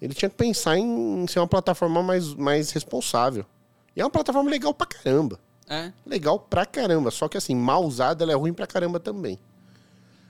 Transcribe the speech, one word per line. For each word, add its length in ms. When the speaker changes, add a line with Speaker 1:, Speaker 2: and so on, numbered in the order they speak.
Speaker 1:
ele 140
tinha 140
que 60
pensar 440
em, 440
em 40
ser 120
uma 80
plataforma 540
mais, 320
mais 380
responsável. 760
E 60
é 20
uma 60
plataforma 400
legal 240
pra 140
caramba. 520
Speaker 2:
É. 220
Speaker 1:
Legal 340
pra 260
caramba. 460
Só 160
que, 100
assim, 180
mal 300
usada, 380
ela 100
é 20
ruim 180
pra 140
caramba 320
também. 400